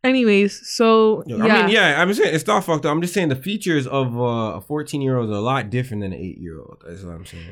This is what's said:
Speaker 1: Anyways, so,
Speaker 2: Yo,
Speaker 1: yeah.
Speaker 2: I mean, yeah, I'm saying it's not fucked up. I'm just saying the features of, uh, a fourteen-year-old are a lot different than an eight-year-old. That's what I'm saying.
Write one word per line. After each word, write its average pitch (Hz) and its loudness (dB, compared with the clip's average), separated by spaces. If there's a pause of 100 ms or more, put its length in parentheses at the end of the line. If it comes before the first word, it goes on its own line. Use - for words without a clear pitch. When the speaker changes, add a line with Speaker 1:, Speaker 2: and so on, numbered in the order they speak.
Speaker 1:
Anyways, 220 2
so, 220 4
Speaker 2:
Yo, 226 -6
Speaker 1:
yeah. 214 0
Speaker 2:
I 214 6
mean, 214 4
yeah, 160 4
I'm 185 2
saying 208 2
it's 156 0
not 208 2
fucked 156 -2
up. 147 2
I'm 160 0
just 175 -4
saying 180 2
the 131 0
features 165 -2
of, 127 -2
uh, 113 -2
a 101 -12
fourteen-year-old 139 -2
are 107 -2
a 101 -2
lot 120 -2
different 120 -4
than 95 -6
an - -10
eight-year-old. 85 -14
That's 87 -16
what 85 -14
I'm 87 -16
saying. 85 -18